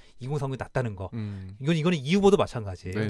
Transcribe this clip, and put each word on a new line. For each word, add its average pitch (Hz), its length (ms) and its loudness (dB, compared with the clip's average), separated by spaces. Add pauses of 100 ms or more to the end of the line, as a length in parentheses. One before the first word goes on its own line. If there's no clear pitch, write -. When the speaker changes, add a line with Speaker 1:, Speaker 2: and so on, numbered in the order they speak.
(180)
Speaker 1:
이공삼공이 135 400 -4
낮다는 - 380 -2
거. 95 180 -8
Speaker 2:
음. 101 460 -8
Speaker 1:
이건, 156 160 2
이거는 165 220 2
이 139 180 0
후보도 196 200 8
마찬가지예요. 101 640 -4
Speaker 2:
네, 107 120 0